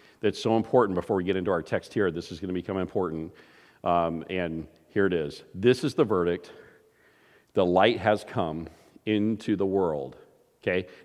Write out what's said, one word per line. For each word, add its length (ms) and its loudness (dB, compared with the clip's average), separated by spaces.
that's 220 -2
so 140 2
important 400 2
before 180 -2
we 80 2
get 140 0
into 160 0
our 100 0
text 320 -6
here. 160 2
This 220 -8
is 80 -12
gonna 120 -6
become 260 -4
important. 540 -4
Um, 440 0
and 380 -4
here 180 2
it 60 0
is. 320 -2
"This 300 4
is 100 -2
the 80 4
verdict. 480 0
The 120 2
light 360 4
has 220 2
come 460 -6
into 500 0
the 80 -2
world." 520 -2
Okay? 260 -2